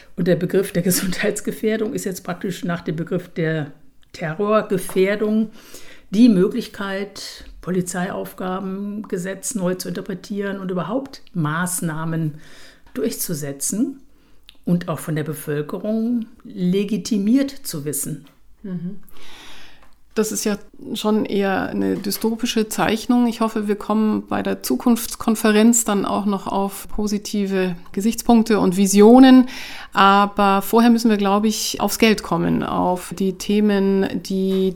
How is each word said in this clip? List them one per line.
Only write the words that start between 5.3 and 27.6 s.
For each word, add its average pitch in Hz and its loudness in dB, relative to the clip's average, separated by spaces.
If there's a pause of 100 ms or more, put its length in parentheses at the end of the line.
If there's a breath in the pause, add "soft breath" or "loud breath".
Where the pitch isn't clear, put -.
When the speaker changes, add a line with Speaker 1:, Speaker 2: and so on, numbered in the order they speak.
Speaker 1:
die 233 8
Möglichkeit, 196 -2 (160)
Polizeiaufgaben, 190 -6
Gesetz 190 -6
neu 180 -2
zu 185 -10
interpretieren 196 -8
und 185 -8
überhaupt 190 -6 (100)
Maßnahmen 160 -4 (580 loud breath)
durchzusetzen 180 -4 (640 soft breath)
und 175 0
auch 151 -4
von 160 -6
der 151 -2
Bevölkerung 208 -4 (180)
legitimiert 208 0
zu - -10
wissen. 151 -6 (360)
Speaker 2:
Mhm. 185 -8 (1200 loud breath)
Das 214 0
ist 196 -6
ja 202 -2 (360)
schon 214 0
eher 196 -2
eine 196 -2
dystopische 220 -2
Zeichnung. 240 2
Ich 226 -4
hoffe, 220 -2
wir 208 0
kommen 214 0
bei 202 -4
der 196 -4
Zukunftskonferenz 233 2
dann 202 0
auch 202 -2
noch 196 -2
auf 196 -4
positive 196 -2 (160)